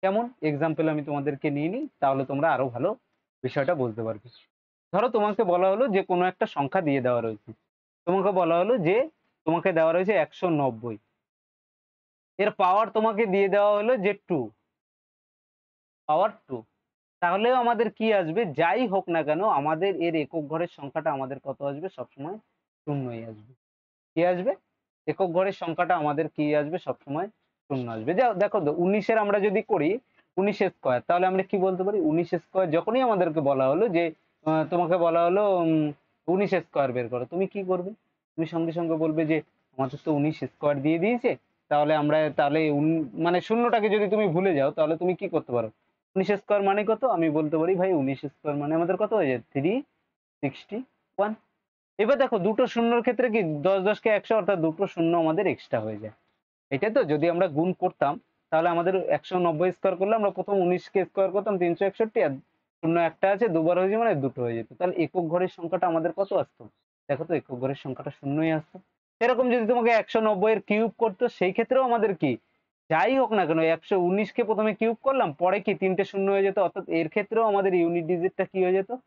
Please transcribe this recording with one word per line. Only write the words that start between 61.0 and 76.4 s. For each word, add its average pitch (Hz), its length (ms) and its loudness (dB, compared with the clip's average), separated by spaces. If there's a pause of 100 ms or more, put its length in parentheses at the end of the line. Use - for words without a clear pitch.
স্কয়ার 190 260 0
করতাম, 202 300 -2
তিনশো 170 240 0
একষট্টি, 220 380 -2
আর 143 100 0 (500)
শূন্য 165 160 0
একটা 165 320 0
আছে, 202 140 2 (100)
দুবার 165 240 2
হয়েছে 196 180 2
মানে 226 180 2
দুটো 135 260 -4
হয়ে 117 160 -2
যেত। 113 200 -8
তাহলে 240 260 -2
একক 175 300 -4
ঘরের 180 240 0
সংখ্যাটা 175 300 -2
আমাদের 165 320 0
কত 196 140 -2
আসতো? 151 300 -4 (460)
দেখো 143 180 -2
তো, 170 60 -2
একক 135 260 -6
ঘরের 135 240 -4
সংখ্যাটা 135 360 -10
শূন্যই 151 320 -2
আসতো। 156 260 -6 (440)
সেরকম 240 320 2
যদি 233 180 2
তোমাকে 240 200 4
একশো 220 360 2
নব্বই 214 240 2
এর 202 180 0
কিউব 214 280 2
করতো, 226 260 -2 (140)
সেই 180 140 0
ক্ষেত্রেও 254 380 0
আমাদের 226 260 2
কি, 143 160 -2 (580)
যাই 175 300 2
হোক 247 180 2
না 185 80 2
কেন, 160 140 0 (160)
একশো 180 240 -4
উনিশকে 190 440 0
প্রথমে 214 360 0
কিউব 226 220 0
করলাম, 262 320 2
পরে 185 320 2
কি 214 60 0 (100)
তিনটে 190 300 2
শূন্য 196 200 0
হয়ে 196 160 2